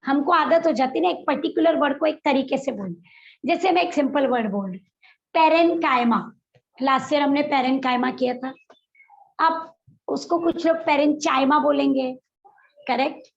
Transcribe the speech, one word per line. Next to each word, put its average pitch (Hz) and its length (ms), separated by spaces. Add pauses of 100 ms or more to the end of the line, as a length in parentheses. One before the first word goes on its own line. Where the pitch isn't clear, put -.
हमको 277 280
आदत 330 360
हो 320 40
जाती 254 280
है 320 40
ना 359 60
एक - 180
पर्टिकुलर 320 480
वर्ड 277 220
को 320 80
एक 311 200
तरीके 269 320
से - 140
बोलने। - 760
जैसे 339 240
मैं 349 100
एक 339 120
सिंपल 277 340
वर्ड 233 240
बोल 196 180
रही 185 100
हूँ, - 80 (460)
पेरेनकाइमा, 311 840 (600)
लास्ट 262 360
ईयर 294 80
हमने 285 200
पेरेनकाइमा 254 680
किया 254 220
था, 254 200 (880)
अब 330 340 (340)
उसको 339 320
कुछ 339 280
लोग 330 100
पेरेनचाइमा 294 840
बोलेंगे, 277 520 (760)
करेक्ट? 262 500